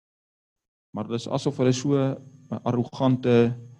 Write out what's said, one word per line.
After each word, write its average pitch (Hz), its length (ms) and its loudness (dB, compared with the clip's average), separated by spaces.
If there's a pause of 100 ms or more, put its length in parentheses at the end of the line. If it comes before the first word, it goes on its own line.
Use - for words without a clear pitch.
(960)
Maar 107 160 -8
dis 117 160 -6
asof 139 320 -4
hulle 127 160 4
so 143 240 0
'n - 640 -6
arrogante 120 960 2 (240)